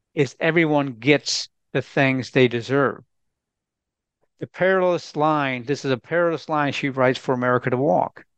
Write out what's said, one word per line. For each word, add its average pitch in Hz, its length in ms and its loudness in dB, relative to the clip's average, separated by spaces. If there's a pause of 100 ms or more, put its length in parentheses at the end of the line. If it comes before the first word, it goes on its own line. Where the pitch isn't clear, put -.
(140)
is 143 260 -2
everyone 151 540 0
gets 135 560 0 (220)
the 135 100 -2
things 131 480 -2
they 127 180 4
deserve." 120 560 -2 (1400)
The 151 80 -10
perilous 180 680 0
line, 147 480 0
this 135 220 -6
is 135 60 -2
a 123 60 0
perilous 165 520 -2
line 147 240 0
she 143 160 -4
writes 127 280 2
for - 160 -2
America 123 360 0
to 123 80 0
walk. - 480 -2 (120)